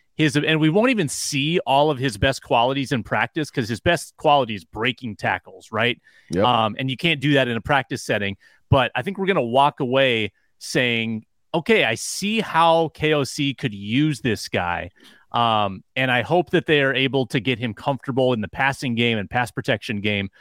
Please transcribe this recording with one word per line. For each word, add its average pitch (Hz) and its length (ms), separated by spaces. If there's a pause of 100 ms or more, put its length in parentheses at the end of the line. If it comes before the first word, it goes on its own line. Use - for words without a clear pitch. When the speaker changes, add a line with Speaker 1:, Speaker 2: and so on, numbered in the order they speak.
(160)
Speaker 1:
his, 151 200
and 147 240
we 156 120
won't 214 180
even 202 180
see 147 520
all 143 320
of 127 80
his 127 180
best 135 240
qualities 131 500
in 117 120
practice 120 480
'cause 113 180
his 113 100
best - 380
quality 135 380
is 87 100
breaking 113 500
tackles, 95 560
right? 113 300 (300)
Speaker 2:
Yep. 90 120
Speaker 1:
Um, 113 360
and 131 100
you 127 80
can't 165 220
do 143 140
that 131 140
in 120 80
a 110 60
practice 139 400
setting. 101 340 (360)
But 131 240
I 123 80
think 190 160
we're 190 80
gonna 175 160
walk 135 360
away 123 520 (260)
saying, 113 680 (280)
"Okay, 170 300
I 117 100
see 208 460
how 165 560
K 156 180
O 143 120
C 139 280
could 107 220
use 120 460
this 110 280
guy." 87 400 (440)
Um, 107 500 (120)
and 131 140
I 123 140
hope 170 260
that 170 160
they 147 160
are 135 140
able 131 320
to 139 120
get 113 200
him 117 160
comfortable 127 580
in 110 80
the 98 60
passing 135 480
game 117 240
and 95 100
pass 123 220
protection 113 500
game 101 280 (120)